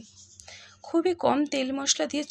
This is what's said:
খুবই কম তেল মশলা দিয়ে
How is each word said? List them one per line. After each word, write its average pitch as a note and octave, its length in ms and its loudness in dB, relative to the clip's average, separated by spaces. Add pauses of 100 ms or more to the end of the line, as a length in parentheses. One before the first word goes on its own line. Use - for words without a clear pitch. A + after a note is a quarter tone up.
(840)
খুবই E4+ 320 2
কম B3+ 300 4
তেল C4+ 280 -2
মশলা C#4 340 0
দিয়ে D4 240 -2